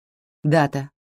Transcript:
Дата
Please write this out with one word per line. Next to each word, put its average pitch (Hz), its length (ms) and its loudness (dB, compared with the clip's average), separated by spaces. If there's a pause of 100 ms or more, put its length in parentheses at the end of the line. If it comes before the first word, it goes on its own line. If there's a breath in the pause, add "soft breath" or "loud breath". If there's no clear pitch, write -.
(440)
Дата 143 460 0 (280)